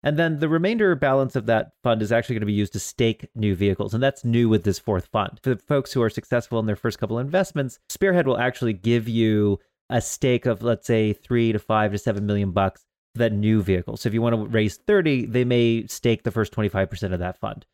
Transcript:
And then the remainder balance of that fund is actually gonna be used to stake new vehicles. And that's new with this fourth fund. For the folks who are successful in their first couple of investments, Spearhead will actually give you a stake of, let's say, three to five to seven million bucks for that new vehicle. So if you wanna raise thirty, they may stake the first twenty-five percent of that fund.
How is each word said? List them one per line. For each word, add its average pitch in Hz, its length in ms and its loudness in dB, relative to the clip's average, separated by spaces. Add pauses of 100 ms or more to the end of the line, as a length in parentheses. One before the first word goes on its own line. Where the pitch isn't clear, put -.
And 151 160 -2
then 160 200 0
the 156 100 0
remainder 185 460 2
balance 135 420 0
of 113 80 -2
that 110 280 0 (100)
fund 113 180 2
is 107 100 -2
actually 117 260 0
gonna 107 100 -2
be 104 80 0
used 104 180 0
to 95 80 -6
stake - 540 -2
new 107 200 0
vehicles. 98 380 0
And 113 100 0
that's 135 220 -2
new 117 240 2
with 110 160 2
this 98 140 0
fourth 95 300 -2
fund. 101 340 -4
For 131 80 -2
the 117 100 -2
folks 139 320 -2
who 131 80 0
are 113 80 2
successful 117 500 -4
in 110 60 -2
their 107 100 0
first - 240 -4
couple 110 200 -4
of 127 80 -4
investments, 147 520 -2 (120)
Spearhead 180 360 2
will 127 120 0
actually 123 340 -2
give 113 380 0
you 107 500 2 (300)
a 120 100 0
stake - 460 -2
of, 110 160 -2
let's 117 240 -2
say, 110 260 2
three 117 400 0
to 104 60 0
five 107 340 0
to 104 60 -4
seven 101 260 -2
million 101 260 0
bucks - 360 -2 (280)
for 117 40 -12
that 113 160 2
new 107 260 4
vehicle. 95 380 -2
So - 100 -4
if 104 60 -2
you 113 80 0
wanna 117 160 0
raise 107 400 -2
thirty, 156 480 0
they 123 180 0
may 117 420 2
stake - 360 -2
the 113 80 -2
first 107 220 -2
twenty-five 98 360 -2
percent 92 240 -6
of 87 80 -4
that 90 180 -6
fund. - 360 -10